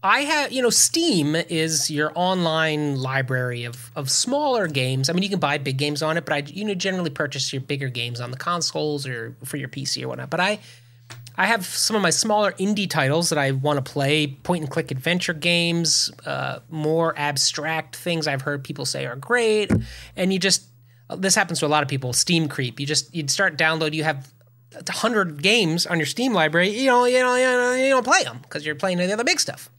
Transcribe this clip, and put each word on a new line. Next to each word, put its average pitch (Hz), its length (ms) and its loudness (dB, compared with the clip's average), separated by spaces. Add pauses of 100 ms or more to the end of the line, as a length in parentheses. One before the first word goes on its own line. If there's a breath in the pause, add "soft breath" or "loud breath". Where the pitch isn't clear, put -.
I 214 200 4
have, 294 320 0
you 262 100 0
know, 240 80 4
Steam 202 640 2
is 160 560 0
your 151 240 0
online 160 880 0
library 127 640 -2
of, 120 320 -12
of 139 140 -6
smaller 254 580 0
games. 131 400 0
I 170 60 0
mean, 185 100 2
you 202 40 -4
can 190 120 -2
buy 143 180 2
big 135 180 -2
games 147 260 -2
on 156 140 0
it, 165 80 -4
but 156 100 0
I, 147 120 0
you 185 180 -8
know, 208 100 -2
generally 185 360 -2
purchase 139 420 -4
your 135 100 -6
bigger 139 260 -4
games 120 320 -6
on 123 100 -8
the 127 60 -10
consoles 151 720 -2
or 117 260 -8 (100)
for 143 120 -8
your 135 120 -6
P 135 180 -8
C 127 180 -4
or 131 40 -6
whatnot. 127 220 -8
But 170 100 0
I, 208 200 0 (760 loud breath)
I 185 100 2
have 214 200 0
some - 300 -2
of 202 60 2
my 170 80 4
smaller 208 420 2
indie 202 360 0
titles 156 420 2
that 156 80 2
I 135 140 2
wanna 139 300 0
play, 147 460 0
point 160 340 -4
and 139 80 -6
click 160 220 -4
adventure 175 400 0
games, 170 800 0 (140)
uh, 135 340 -6 (100)
more 160 480 0
abstract 147 760 -2
things 165 320 -2
I've 139 140 -2
heard 143 200 -4
people 139 220 -8
say 139 220 -4
are 123 100 -8
great. 214 560 0 (440 loud breath)
And 190 160 0
you 190 60 2
just, 185 260 2 (520 soft breath)
this 190 180 2
happens 180 260 0
to 160 60 0
a - 20 2
lot 151 140 4
of 135 60 -2
people, 131 240 -4
Steam 165 340 4
creep. 127 320 -4
You 139 80 -4
just, 147 260 -2
you'd 151 180 -4
start 180 280 2
download, 160 360 2
you 156 100 -2
have 147 260 -2 (460)
a - 160 -10
hundred 190 480 0
games 175 460 4
on 170 120 0
your 151 80 0
Steam 240 280 0
library, 170 360 4
you 247 160 0
know, 247 180 6
you 254 160 4
know, 247 160 2
you 254 80 4
know, 247 300 2
you 262 160 4
don't 262 120 4
play 294 240 4
'em 120 220 -10
'cause 151 180 -8
you're 151 80 -2
playing 180 240 0
the 180 140 0
other 214 100 -2
big 320 160 2
stuff. - 400 -4